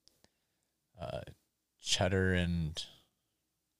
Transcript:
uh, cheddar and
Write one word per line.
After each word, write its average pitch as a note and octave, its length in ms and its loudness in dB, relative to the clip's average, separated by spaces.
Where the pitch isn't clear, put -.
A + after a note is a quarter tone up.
uh, B1+ 220 -8
cheddar F#2+ 520 2
and E2+ 500 0